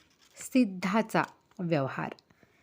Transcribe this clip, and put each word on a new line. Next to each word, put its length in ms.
सिद्धाचा 840
व्यवहार. 560